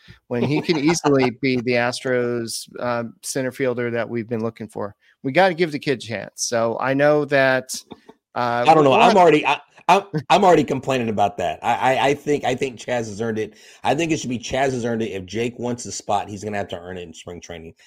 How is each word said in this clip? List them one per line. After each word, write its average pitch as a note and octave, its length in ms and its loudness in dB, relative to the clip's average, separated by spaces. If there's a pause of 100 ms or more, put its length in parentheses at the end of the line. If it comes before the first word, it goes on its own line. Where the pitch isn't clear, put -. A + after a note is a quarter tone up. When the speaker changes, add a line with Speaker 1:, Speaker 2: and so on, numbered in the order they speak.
(280)
Speaker 1:
when B2 140 -2
he D3+ 200 0
can E3 160 0
easily C#3+ 540 2
Speaker 2:
<laughs> A2+ 100 -12
Speaker 1:
be C3 200 0
the B2 120 -2
Astros, A#2+ 960 -2 (100)
uh, A#2+ 240 -4 (200)
center C3 280 -4
fielder B2 400 -2
that A#2 160 -2
we've A2+ 220 -6
been A2+ 140 -4
looking A2+ 260 -8
for. G#2 260 -10 (280)
We C3+ 100 -4
gotta F3+ 200 6
give D#3 200 0
the C#3 60 -4
kid C3 200 -2
a - 20 -14
chance. G#2 420 -10
So A#2 360 0
I C3 140 0
know D3 320 4
that, C3+ 480 0 (640)
uh, A#2+ 320 0
Speaker 2:
I D#3+ 60 8
don't D#3 100 8
know. C3+ 80 6
Speaker 1:
we'll B2 80 4
Speaker 2:
I'm D#3 100 8
Speaker 1:
have G#3 80 6
Speaker 2:
already, D#3 280 6
I, C#3+ 140 0 (300)
I'm, G3 140 4 (260)
I'm F#3 140 6
already E3+ 220 6
complaining C3 440 -2
about G2+ 280 0
that. E2+ 260 -2
I, A#2 320 0
I, A#2+ 120 0
I C#3+ 60 2
think, C#3+ 300 -2
I B2+ 120 -2
think B2+ 220 -6
Chas A#2+ 300 -4
has G#2 140 -8
earned A2+ 180 -2
it. G#2+ 160 -6 (280)
I B2 120 2
think D#3+ 160 -2
it D3 80 -2
should - 100 -8
be B2+ 80 -4
Chas C3+ 360 -2
has A#2+ 120 -4
earned A#2 160 -2
it. G#2+ 100 -4
If F#2+ 140 -8
Jake A#2 320 -6
wants A#2+ 260 -6
the G2+ 80 -12
spot, G2 380 -4
he's G2+ 140 -12
gonna G#2 140 -6
have G2 100 -6
to F2+ 120 -10
earn F2+ 180 -12
it F2+ 60 -12
in E2 100 -18
spring F2 280 -16
training. E2 320 -16 (140)